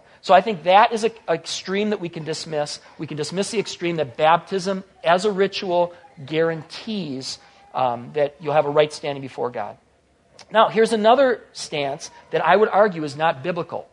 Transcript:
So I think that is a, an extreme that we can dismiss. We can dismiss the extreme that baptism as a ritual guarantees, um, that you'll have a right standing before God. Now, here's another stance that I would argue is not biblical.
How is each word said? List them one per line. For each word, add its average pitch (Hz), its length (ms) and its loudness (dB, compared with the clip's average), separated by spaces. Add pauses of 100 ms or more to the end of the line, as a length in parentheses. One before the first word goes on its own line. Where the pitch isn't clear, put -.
(220)
So 190 120 2
I 185 80 8
think 190 220 -4
that 196 280 6
is 220 120 -2
a, 226 80 0 (160)
an 170 80 2
extreme 202 560 -4
that 202 100 -4
we 170 80 -6
can 165 140 -10
dismiss. 151 560 -6 (180)
We 156 100 -10
can 151 100 -8
dismiss 170 340 -4
the 220 80 -2
extreme 175 380 -4
that 135 200 -4
baptism 175 680 0 (200)
as 180 220 2
a 214 60 2
ritual 180 640 -2 (320)
guarantees, 160 1120 -6 (340)
um, 123 400 -2
that 143 280 0
you'll 143 120 -4
have 147 120 4
a 143 60 -2
right 151 200 4
standing 139 300 -8
before 127 300 -8
God. 107 260 -10 (720)
Now, 214 160 4
here's 220 260 2
another 240 480 4 (120)
stance 143 580 -8 (200)
that 143 140 -2
I 175 100 6
would 214 140 4
argue 190 340 2
is 139 120 -8
not 151 280 -2
biblical. 170 500 -6